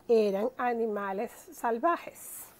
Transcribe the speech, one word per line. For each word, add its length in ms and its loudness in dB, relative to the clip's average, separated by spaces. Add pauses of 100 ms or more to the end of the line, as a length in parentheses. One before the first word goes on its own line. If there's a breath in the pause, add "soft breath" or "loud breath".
Eran 500 4
animales 760 -2 (220)
salvajes. 920 -2 (140)